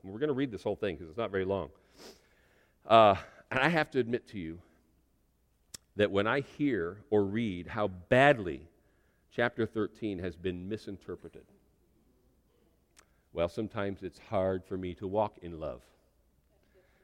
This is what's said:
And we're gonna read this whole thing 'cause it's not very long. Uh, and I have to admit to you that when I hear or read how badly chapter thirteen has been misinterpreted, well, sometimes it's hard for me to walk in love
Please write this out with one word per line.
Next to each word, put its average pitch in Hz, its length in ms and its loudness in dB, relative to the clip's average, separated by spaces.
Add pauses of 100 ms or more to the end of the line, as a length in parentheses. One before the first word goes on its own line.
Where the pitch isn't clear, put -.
And 95 100 -14
we're 107 60 -10
gonna 147 160 0
read 135 160 -2
this 95 120 -10
whole 101 140 -2
thing 90 220 -2
'cause 80 100 -14
it's 80 80 -18
not 110 140 -4
very 95 160 0
long. 92 240 -2 (1120)
Uh, 107 300 8 (360)
and 127 100 0
I 139 80 4
have 160 240 0
to 139 60 0
admit 120 300 -2
to 110 100 -10
you 85 220 -8 (1400)
that 101 140 4
when 98 160 2
I 131 140 2
hear 104 680 -4
or 104 160 4
read 98 420 -2
how 104 220 -2
badly 95 800 2 (600)
chapter 120 340 -2
thirteen 104 540 -4
has 85 180 -8
been 90 320 -6
misinterpreted, 95 800 -12 (1900)
well, 82 160 2
sometimes 101 540 -6
it's 92 160 -10
hard 95 460 0
for 98 120 -8
me 92 200 -6
to 104 100 -8
walk 104 320 -2
in 85 200 -12
love 71 240 -8 (1200)